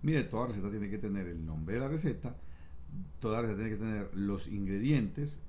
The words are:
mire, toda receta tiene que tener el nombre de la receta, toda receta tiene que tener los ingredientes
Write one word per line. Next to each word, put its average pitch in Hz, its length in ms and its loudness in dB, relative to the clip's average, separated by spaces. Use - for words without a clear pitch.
mire, 143 220 6
toda 117 240 0
receta 101 240 0
tiene 101 180 -2
que 104 80 -2
tener 98 300 0
el 82 180 -4
nombre 80 300 -2
de 123 60 2
la 135 80 0
receta, 151 480 0
toda 113 220 2
receta 107 180 2
tiene 110 160 0
que 101 80 -2
tener 104 320 -2
los 98 320 2
ingredientes 104 1000 2